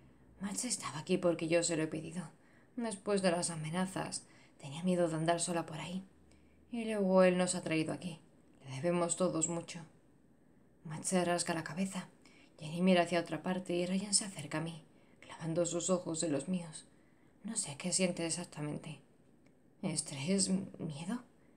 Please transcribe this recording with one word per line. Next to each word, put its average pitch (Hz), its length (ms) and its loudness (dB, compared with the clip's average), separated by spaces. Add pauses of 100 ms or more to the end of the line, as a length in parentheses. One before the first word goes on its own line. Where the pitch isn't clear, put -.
(400)
Matt 196 240 -6
estaba - 340 -4
aquí 170 200 0
porque 170 300 2
yo 170 140 4
se 165 140 0
lo 156 60 2
he 160 40 0
pedido. 160 440 -6 (460)
Después 208 440 -2
de 190 100 4
las 170 200 0
amenazas, 165 720 -2 (340)
tenía 151 240 -10
miedo 180 260 4
de 156 80 -2
andar 165 240 2
sola 165 260 -2
por 156 120 -10
ahí. 175 240 -6 (680)
Y 233 160 -6
luego 190 360 6
él 185 140 8
nos 180 180 2
ha 175 80 -4
traído 160 300 2
aquí. 160 280 -8 (440)
Le 131 120 -10
debemos 175 400 2
todos 165 320 2
mucho. 170 320 -4 (1040)
Matt 156 200 -8
se 185 200 2
rasca 175 280 0
la 160 120 -2
cabeza. 185 440 -4 (500)
Jenny 160 240 -4
mira 185 200 8
hacia 170 180 2
otra 165 220 -4
parte 185 320 -2
y 175 120 0
Ryan 196 280 -2
se 220 120 2
acerca 151 320 -6
a - 20 -2
mí, 165 240 -8 (360)
clavando 165 440 -2
sus 160 240 -2
ojos 175 340 0
en 165 100 2
los 139 160 -2
míos. 170 380 -4 (560)
No 220 140 -6
sé 143 200 -4
qué 175 160 -4
siente 175 340 2
exactamente. 156 720 -6 (800)
¿Estrés? 185 680 0 (280)
¿Miedo? 165 460 -6 (320)